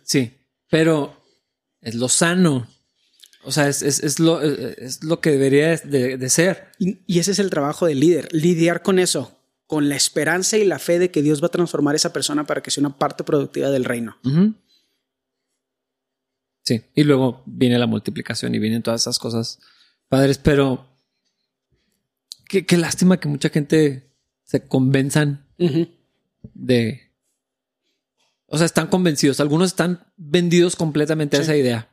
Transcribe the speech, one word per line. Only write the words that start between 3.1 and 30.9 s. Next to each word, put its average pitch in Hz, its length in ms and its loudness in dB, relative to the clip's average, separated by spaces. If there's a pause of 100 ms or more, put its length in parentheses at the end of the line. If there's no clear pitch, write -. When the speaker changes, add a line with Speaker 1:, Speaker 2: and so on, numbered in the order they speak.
Speaker 1:
O 135 80 -12
sea, 143 160 0
es, 143 140 -2
es, 143 220 -2
es 151 160 -2
lo, 165 240 2
es 131 600 -6
lo 160 180 -4
que 160 100 2
debería 139 460 4
de, 135 400 -2
de 127 120 -6
ser. 170 380 -2 (100)
Speaker 2:
Y, 185 300 -4
y 175 100 0
ese 175 140 -2
es 190 80 -2
el 196 100 0
trabajo 151 380 -2
del 143 120 0
líder, 156 320 2
lidiar 170 520 0
con 190 160 2
eso, 170 400 -2 (260)
con 147 240 -2
la 143 60 -4
esperanza 165 600 -2
y 214 80 2
la 165 120 0
fe 175 220 0
de 180 100 2
que 151 140 0
Dios 147 180 0
va 170 60 0
a - 40 -4
transformar 151 420 0
a 151 40 0
esa 160 160 -2
persona 147 320 -4
para 147 160 -4
que - 80 -12
sea - 120 -2
una 143 180 -2
parte 147 240 -4
productiva 139 480 -2
del 127 140 0
reino. 117 380 -6
Speaker 1:
Ujú. 170 300 2 (2000)
Sí, 117 180 -2 (140)
y 151 80 4
luego 131 420 0
viene 123 320 0
la 120 80 0
multiplicación 113 680 -6
y 110 40 -2
vienen 110 220 -4
todas 117 200 -4
esas 120 180 -4
cosas 117 400 -8 (500)
padres, 135 300 2
pero 139 480 0 (1600)
qué, 190 160 -2
qué 175 120 4
lástima 180 420 2
que - 80 -6
mucha 147 220 -2
gente 147 600 0 (320)
se - 240 -4
convenzan 139 800 0 (120)
Speaker 2:
Ujú. 165 280 0 (680)
Speaker 1:
de, 123 560 -2 (1400)
o 143 100 -6
sea, 165 80 4
están 160 220 0
convencidos. 156 520 2
Algunos 156 300 2
están 175 480 -4
vendidos 175 580 2
completamente 151 600 -2